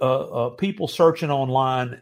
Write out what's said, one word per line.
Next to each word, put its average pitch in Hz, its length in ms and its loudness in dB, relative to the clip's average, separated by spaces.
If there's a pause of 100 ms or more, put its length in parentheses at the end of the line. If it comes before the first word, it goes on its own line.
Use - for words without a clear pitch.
uh, 131 440 0
uh, 123 40 -4
people 190 360 -4
searching 165 440 2
online 131 720 0